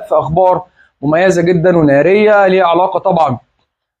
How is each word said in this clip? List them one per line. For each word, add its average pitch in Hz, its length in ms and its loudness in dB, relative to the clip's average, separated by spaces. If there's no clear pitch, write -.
في 170 60 -4
أخبار 160 480 0
مميزة 170 400 0
جدًا 175 340 0
ونارية 190 720 2
ليها 190 200 0
علاقة 175 320 0
طبعًا 165 400 -2